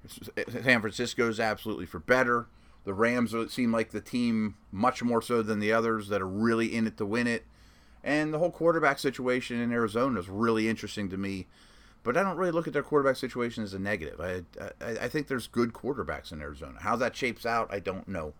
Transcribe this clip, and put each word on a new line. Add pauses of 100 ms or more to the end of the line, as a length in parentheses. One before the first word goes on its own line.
S-, (340)
San
Francisco
is
absolutely
for
better. (380)
The
Rams (160)
seem
like
the
team, (160)
much
more
so
than
the
others,
that
are
really
in
it
to
win
it. (580)
And
the
whole
quarterback
situation
in
Arizona
is
really
interesting
to
me. (540)
But
I
don't
really
look
at
their
quarterback
situation
as
a
negative.
I, (400)
I,
I
think
there's
good
quarterbacks
in
Arizona.
How
that
shapes
out,
I
don't
know.